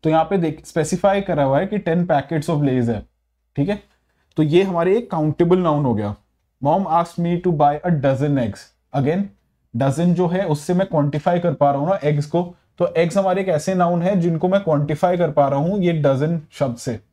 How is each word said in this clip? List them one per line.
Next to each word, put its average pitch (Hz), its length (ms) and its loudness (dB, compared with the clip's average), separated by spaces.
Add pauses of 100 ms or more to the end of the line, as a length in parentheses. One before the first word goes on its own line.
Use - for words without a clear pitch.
तो 156 60 0
यहाँ 160 140 2
पे 190 140 -2
देख, 160 280 -4
स्पेसिफाई 196 560 0
करा 160 220 0
हुआ 139 160 2
है 190 80 -2
कि 208 100 -4
टेन 175 280 0
packets 151 440 -2
of 160 80 0
Lays 127 320 0
है, 107 160 -4 (500)
ठीक 143 140 -2
है? 202 140 -4 (540)
तो 156 60 2
ये 160 200 4
हमारे 185 340 0
एक 240 140 -6
काउंटेबल 170 460 2
नाउन 151 280 0
हो 120 80 0
गया। 104 220 -4 (500)
Mom 185 200 0
asked 170 340 -2
me 175 280 -2
to 175 100 2
buy 147 240 2
a 175 100 -2 (100)
dozen 135 300 0
eggs। 120 280 -2 (360)
Again, 151 280 0 (520)
डजन 139 380 2
जो 175 140 0
है 185 200 -2
उससे 151 260 -2
मैं 190 140 0
क्वांटिफाई 151 520 0
कर 175 140 -2
पा 143 180 2
रहा 139 100 -2
हूँ 156 80 -2
ना 196 140 0
एग्स 147 220 0
को, 175 300 -4 (220)
तो 175 100 0
एग्स 170 300 0
हमारे 190 240 0
एक 190 60 -4
ऐसे 175 280 -2
नाउन 175 260 2
है 185 180 2
जिनको 165 280 0
मैं 196 160 2
क्वांटिफाई 160 540 0
कर 165 140 0
पा 143 160 2
रहा 139 120 0
हूँ 180 200 -2
ये 175 140 2
डजन 151 480 0 (100)
शब्द 123 260 -4
से 113 220 -6 (140)